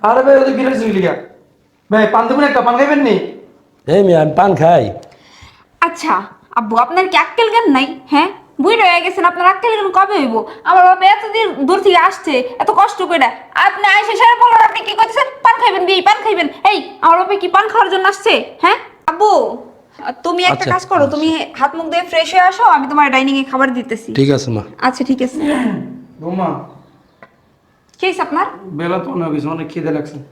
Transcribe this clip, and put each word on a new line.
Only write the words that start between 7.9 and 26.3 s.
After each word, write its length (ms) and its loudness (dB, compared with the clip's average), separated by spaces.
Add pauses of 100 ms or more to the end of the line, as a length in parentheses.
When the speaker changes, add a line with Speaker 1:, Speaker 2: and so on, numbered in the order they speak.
Speaker 3:
হ্যাঁ, 180 2 (340)
বুড়ো 260 2
হয়ে 160 2
গেছেন, 200 -4
আপনার 220 0
আক্কেল 300 0
জ্ঞান 200 -2
কবে 240 2
হইব? 160 -2 (280)
আমার 200 4
বাবা 220 4
এতদিন 400 0 (200)
দূর 160 2
থেকে 260 4
আসছে, 260 -4 (240)
এত 180 -2
কষ্ট 260 2
কইরা। 260 0 (380)
আপনি 200 -2 (100)
আইসা 220 0
সেরে 240 6
বললেন, 260 6
আপনি 120 -4
কি 180 -8
করতেছেন? 300 0 (160)
পান 160 4
খাইবেন, 260 0
বিড়ি 160 0
পান 220 2
খাইবেন। 240 -2 (220)
এই, 80 -2 (240)
আমার 160 4
বাবা 180 0
কি 120 -6
পান 200 2
খাওয়ার 220 2
জন্য 180 -2
আসছে? 260 0 (280)
হ্যাঁ? 160 2 (280)
আব্বু, 240 0 (960)
তুমি 180 -2
একটা 120 2
Speaker 2:
আচ্ছা। 160 -4
Speaker 3:
কাজ 160 -2
করো, 200 0
তুমি 240 -2 (280)
হাত 160 -2
মুখ 120 -8
ধুয়ে 240 -2
ফ্রেশ 240 0
হয়ে 160 6
আসো, 140 -2
আমি 260 4
তোমার 200 2
ডাইনিং 280 0
এ 120 -2
খাবার 240 0
দিতেছি। 400 -8
Speaker 2:
ঠিক 160 2
আছে, 200 0
মা। 120 -4 (240)
Speaker 3:
আচ্ছা, 180 -2
ঠিক 180 -2
আছে। 160 -6 (840)
Speaker 1:
বৌমা। 280 -4 (1500)